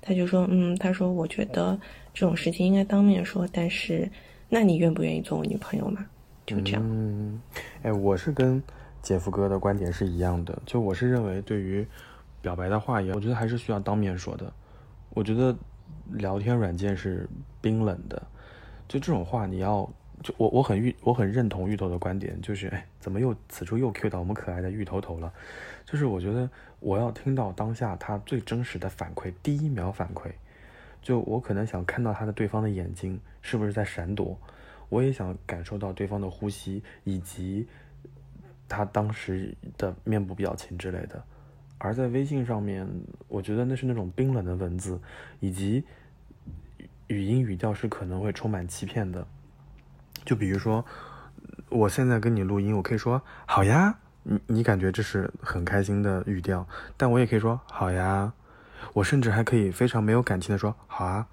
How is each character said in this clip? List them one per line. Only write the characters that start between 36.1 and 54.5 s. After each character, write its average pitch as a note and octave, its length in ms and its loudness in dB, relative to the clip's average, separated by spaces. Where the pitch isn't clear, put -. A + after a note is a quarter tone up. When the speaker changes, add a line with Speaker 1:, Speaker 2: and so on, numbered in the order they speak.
Speaker 2:
的 F#2+ 100 -4
呼 G#2 180 -6
吸， G2 320 -6
以 F#2+ 160 -2
及 F#2+ 480 -6
他 G#2 160 -2
当 G#2 280 0
时 F#2+ 400 -6
的 F#2 160 -2
面 G#2+ 200 2
部 F#2 80 -8
表 F#2 220 -2
情 F2+ 240 -10
之 F#2 140 -6
类 E2+ 140 -6
的。 - 140 -12
而 G2 140 -4
在 B2+ 140 0
微 B2+ 180 0
信 C#3 220 0
上 A2 160 -2
面， F#2+ 240 -4
我 G2 160 -6
觉 G#2 140 -2
得 A#2+ 80 2
那 C3 100 0
是 C3 100 -4
那 B2+ 80 0
种 G#2 220 -2
冰 C3 180 2
冷 A2 120 0
的 F2+ 100 -2
文 F2+ 240 -2
字， F2+ 220 -6
以 G2 100 -2
及 G2 320 0
语 G2+ 160 0
音 B2 180 4
语 G2+ 140 0
调 G#2 180 0
是 A2 140 -4
可 - 160 -6
能 F#2 160 -4
会 G#2 120 -2
充 - 160 -4
满 F#2 200 -2
欺 - 180 -8
骗 G#2 240 -2
的。 F2+ 160 -6
就 B2+ 120 2
比 G2+ 140 0
如 G2 80 2
说， A2 260 2
我 G#2+ 200 6
现 B2+ 200 2
在 A#2 120 4
跟 A#2 160 4
你 G2+ 80 2
录 G2+ 160 2
音， G#2 160 2
我 G2 40 2
可 F#2 140 0
以 A2 40 0
说 B2 220 2
：“好 G2 200 4
呀。” E3 340 6
你， - 240 0
你 A2+ 160 2